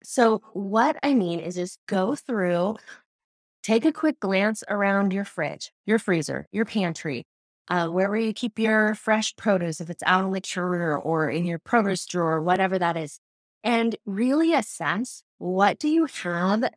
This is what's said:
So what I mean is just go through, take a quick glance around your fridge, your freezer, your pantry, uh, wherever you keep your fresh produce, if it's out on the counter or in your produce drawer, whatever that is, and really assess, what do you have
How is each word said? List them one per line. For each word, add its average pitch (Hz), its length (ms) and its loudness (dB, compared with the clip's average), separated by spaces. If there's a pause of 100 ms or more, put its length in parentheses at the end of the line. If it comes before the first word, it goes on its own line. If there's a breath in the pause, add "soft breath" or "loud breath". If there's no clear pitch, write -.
So 226 400 2 (120)
what 214 500 0
I 285 100 2
mean 170 280 2
is 175 140 -8
just 180 300 -6
go 196 300 0
through, 185 640 -2 (840 loud breath)
take 226 220 2
a 311 80 4
quick - 300 0
glance 202 480 2
around 196 420 2
your 196 140 -2
fridge, - 480 -8 (120)
your 220 140 4
freezer, 151 540 -2
your 214 100 0
pantry, 170 640 -4 (420)
uh, 170 220 0
wherever 190 260 0
you 220 160 0
keep 220 260 -6
your 220 380 2
fresh 220 400 0
produce, 180 460 0
if 165 80 -10
it's 170 160 -10
out 185 180 4
on 190 80 -2
the 190 80 -2
counter 175 580 -2
or 156 320 0
in 165 160 0
your 170 140 -2
produce 202 460 0
drawer, 160 360 0
whatever 190 380 2
that 170 160 0
is, 156 240 -8 (420)
and 233 440 0
really 262 480 2
assess, 202 680 -2 (160)
what 185 400 2
do 302 120 -2
you 320 160 2
have 185 580 -2 (140)